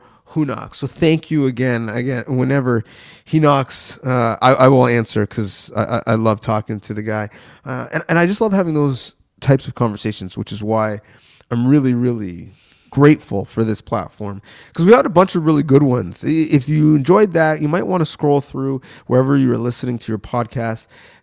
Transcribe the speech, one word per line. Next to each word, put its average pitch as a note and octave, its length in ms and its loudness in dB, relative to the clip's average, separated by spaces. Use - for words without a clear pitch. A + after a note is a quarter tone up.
Hunox. B2 420 -6
So - 120 -8
thank D#3+ 440 0
you D3 160 0
again. B2 420 -2
Again, B2 400 -4
whenever B2+ 560 0
he D#3 160 0
knocks, C#3+ 640 0
uh, B2 380 0
I, B2+ 100 6
I C3 160 6
will B2+ 180 6
answer A2+ 400 0
'cause - 480 -8
I, G#2+ 80 -2
I, A#2 260 -4
I A2+ 80 2
love A2 260 0
talking G#2+ 380 -4
to - 120 -12
the G#2+ 100 -10
guy. G#2+ 280 -6
Uh, B2+ 280 -10
and, D#3+ 180 -6
and E3 80 2
I F3 80 2
just G3+ 160 -2
love G#3 100 0
having F3+ 220 0
those C#3+ 400 -2
types - 260 2
of - 80 -10
conversations, G#2+ 640 -4
which G#2+ 160 -8
is G#2+ 100 -10
why G#2+ 380 -2
I'm A#2+ 160 0
really, C3 280 2
really G#2 580 -6
grateful C#3+ 540 2
for A2+ 200 -4
this A2 160 -4
platform, G2+ 640 -8
'cause E3 100 -2
we G3 80 8
had C4+ 140 6
a B3+ 40 -4
bunch F3+ 240 4
of D#3+ 120 0
really D3+ 160 2
good C#3+ 200 4
ones. B2 420 -2
I, A#2+ 40 -4
if D3+ 400 0
you D3+ 260 4
enjoyed F3 380 2
that, D#3 280 0
you D3 80 -2
might F3 180 -2
wanna F#3 180 0
scroll C#3+ 360 0
through C3+ 420 -6
wherever C3 300 2
you C3 160 2
are A#2 60 -2
listening B2 400 -6
to - 140 -8
your G#2+ 60 -4
podcast A2+ 720 -6